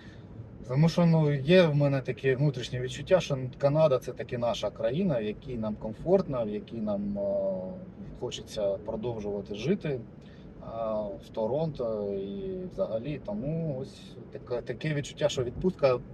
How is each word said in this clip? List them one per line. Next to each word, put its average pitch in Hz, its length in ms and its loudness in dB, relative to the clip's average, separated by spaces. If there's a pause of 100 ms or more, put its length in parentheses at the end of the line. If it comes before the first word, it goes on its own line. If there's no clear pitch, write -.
(680)
Тому 147 220 6
що, 175 160 6
ну, 160 280 6
є 151 300 8
в 151 120 4
мене 139 260 4
таке 127 340 2
внутрішнє 127 460 0
відчуття, 147 380 2
що 147 180 -2 (200)
Канада — 143 420 6
це 123 140 -8
таки 117 240 -6
наша 117 320 0
країна, 131 500 0
в 107 40 -2
якій 110 340 -6
нам 107 180 -2
комфортно, 131 720 0
в 104 40 -4
якій 104 280 -6
нам, 101 400 -2
е, 101 40 -2 (1000)
хочеться 107 640 -4
продовжувати 107 720 -6
жити, 151 340 0
е, 131 100 -2 (1300)
в - 40 -20
Торонто 113 840 -2
і 101 580 -6
взагалі. 151 540 -2
Тому 151 560 -2
ось - 200 -12 (300)
таке, 120 300 -6
таке 143 320 -4
відчуття, 143 360 0
що 131 140 0
відпустка 131 560 2 (140)